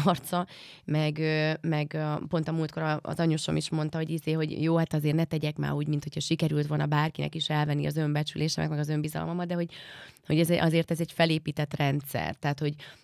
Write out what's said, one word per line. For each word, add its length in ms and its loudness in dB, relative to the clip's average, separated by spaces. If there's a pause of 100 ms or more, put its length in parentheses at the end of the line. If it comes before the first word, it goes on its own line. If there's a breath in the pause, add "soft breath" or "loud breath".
arca, 440 2 (380 loud breath)
meg, 320 0
ö, 340 2 (100)
meg, 320 0
ö, 200 -2 (140)
pont 200 -2
a 40 -2
múltkor 320 -2
a, 200 0
az 160 -4
anyusom 360 2
is 140 -2
mondta, 280 -2
hogy 120 -2
izé, 220 -2
hogy 300 -2
jó, 160 4
hát 160 2
azért 220 2
ne 100 2
tegyek 320 -2
már 140 0
úgy, 160 -2
mint 160 0
hogyha 160 -6
sikerült 480 0
volna 180 0
bárkinek 500 0
is 140 -2
elvenni 360 0
az 120 -2
önbecsülése, 640 0
meg, 80 0
meg 100 -2
az 100 -2
önbizalmamat, 580 -2
de 60 -4
hogy, 180 -2 (540 loud breath)
hogy 140 4
ez 100 4
egy, 100 4
azért 320 4
ez 80 0
egy 120 -2
felépített 640 0
rendszer. 600 0
Tehát, 240 -2
hogy, 160 0 (280 loud breath)